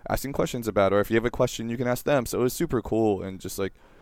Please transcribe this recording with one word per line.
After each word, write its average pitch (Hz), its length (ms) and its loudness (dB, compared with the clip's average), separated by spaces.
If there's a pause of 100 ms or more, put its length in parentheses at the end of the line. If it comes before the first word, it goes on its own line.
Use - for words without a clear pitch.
asking 127 260 -2
questions 120 340 -2
about 98 240 4
it. 101 40 4
Or 104 40 6
if 101 100 0
you 110 60 0
have 113 80 4
a 120 60 0
question, 117 400 -2
you 117 80 -4
can 127 80 0
ask 123 180 -2
them. 135 220 2
So - 140 -2
it - 20 4
was 123 100 2
super 139 300 0
cool, 107 400 2
and 95 180 -8
just, - 180 -10
like, 98 140 -2 (300)